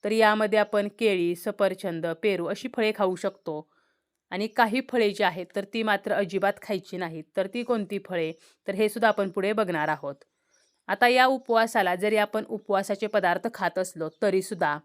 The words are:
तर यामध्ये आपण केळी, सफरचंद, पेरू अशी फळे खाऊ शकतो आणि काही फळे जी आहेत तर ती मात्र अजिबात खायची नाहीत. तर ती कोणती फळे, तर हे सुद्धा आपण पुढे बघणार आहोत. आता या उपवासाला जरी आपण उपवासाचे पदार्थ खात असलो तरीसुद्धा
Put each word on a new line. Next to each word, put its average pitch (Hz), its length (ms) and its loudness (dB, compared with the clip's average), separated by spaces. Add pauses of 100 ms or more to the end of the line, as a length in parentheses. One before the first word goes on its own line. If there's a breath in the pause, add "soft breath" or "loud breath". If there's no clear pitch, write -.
तर 214 80 -2
यामध्ये 214 480 4
आपण 208 280 2 (120)
केळी, 185 360 2
सफरचंद, 190 720 -2
पेरू 175 380 -2
अशी 202 300 -6
फळे 214 200 0
खाऊ 185 200 0
शकतो 170 540 -8 (640)
आणि 196 160 -4
काही 226 420 2
फळे 226 200 2
जी 202 140 -2
आहेत 180 220 0 (100)
तर 202 80 -4 (100)
ती 226 100 -2
मात्र 208 300 0
अजिबात 196 480 0
खायची 185 360 -8
नाहीत. 160 260 -8 (140)
तर 190 100 -2
ती 240 160 -8
कोणती 208 420 -2
फळे, 165 260 -4 (360 soft breath)
तर 196 60 -4
हे 214 160 0
सुद्धा 220 180 2
आपण 208 220 2
पुढे 196 240 -2
बघणार 180 340 0
आहोत. 147 280 -4 (720)
आता 202 200 2
या 254 180 6
उपवासाला 226 720 2
जरी 208 220 0
आपण 208 320 -2
उपवासाचे 202 580 -2
पदार्थ 185 460 0
खात 175 240 -4
असलो 160 320 -6 (120)
तरीसुद्धा 185 640 0